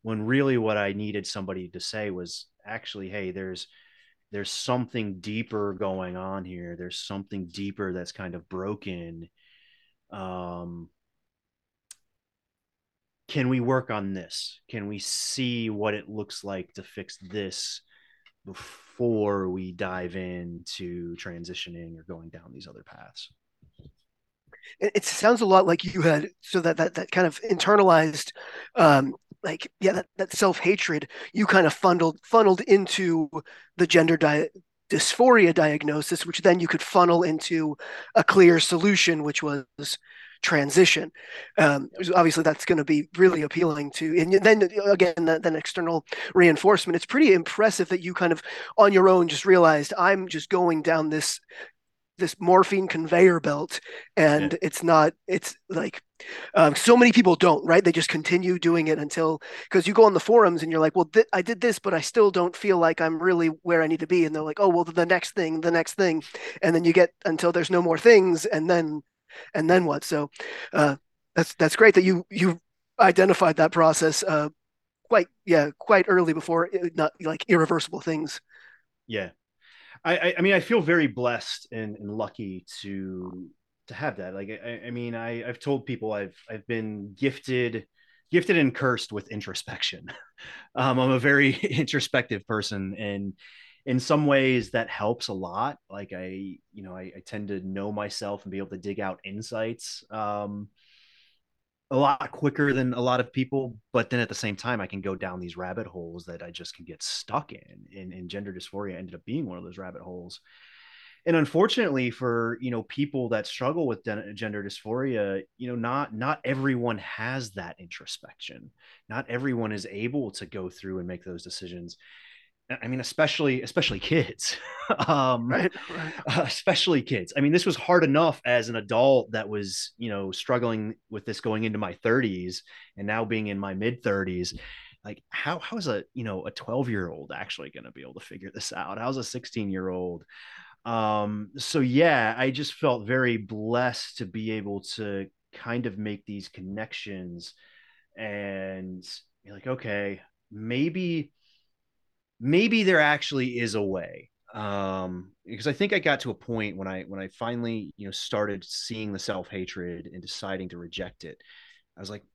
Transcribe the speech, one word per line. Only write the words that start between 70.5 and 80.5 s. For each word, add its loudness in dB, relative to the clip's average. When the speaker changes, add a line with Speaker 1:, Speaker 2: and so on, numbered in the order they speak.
Speaker 2:
uh, 2
that's, 0
that's 2
great 8
that 8
you, 2
you 0
identified 6
that 4
process, 4
uh, 0
quite, 4
yeah, 4
quite 4
early 4
before, -2
uh, -4
not, 0
like, -6
irreversible 2
things. -6
Speaker 1:
Yeah. -6
I, 2
I, 0
I -2
mean, 4